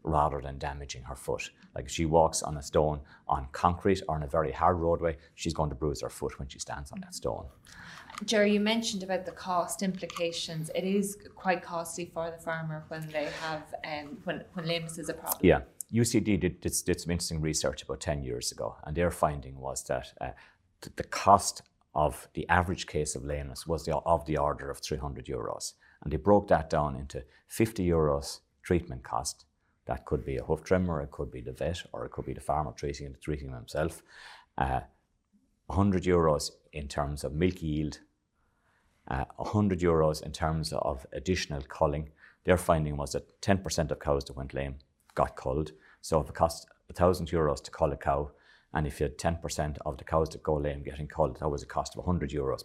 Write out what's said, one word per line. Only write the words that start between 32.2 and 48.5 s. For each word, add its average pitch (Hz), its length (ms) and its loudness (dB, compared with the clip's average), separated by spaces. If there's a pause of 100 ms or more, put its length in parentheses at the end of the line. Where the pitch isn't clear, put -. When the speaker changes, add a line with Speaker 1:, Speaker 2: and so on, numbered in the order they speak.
Speaker 1:
be 67 80 -6
the - 80 -8
farmer 71 300 0
treating 71 380 -6
it, 65 120 -14
treating 69 300 -6
it 65 40 -10
himself. - 500 -4 (520)
Uh, - 240 0 (880)
a - 40 -8
hundred 95 320 4
euros 80 480 4 (200)
in 73 140 -8
terms 73 380 -4
of 64 80 -4
milk 87 280 2
yield, 76 380 -2 (1120)
uh, 67 160 -2 (120)
a - 120 -6
hundred 101 320 2
euros 80 420 4
in 73 80 -10
terms 80 420 0
of 71 400 -2
additional 76 500 -2
culling. 76 480 0 (340)
Their 90 120 8
finding 78 400 2
was 71 160 -4
that - 300 -6
ten 95 160 4
percent 82 320 0
of 73 80 -2
cows 71 280 2
that 67 100 -12
went 69 180 -8
lame 67 220 -4 (400)
got 69 180 2
culled. 73 380 -2 (280)
So 80 200 2
if 71 80 -2
it - 80 -14
cost - 320 0 (200)
a - 40 -18
thousand 87 380 4
euros 76 340 2
to - 80 -14
cull 78 180 2
a 67 60 -2
cow, 71 340 0 (440)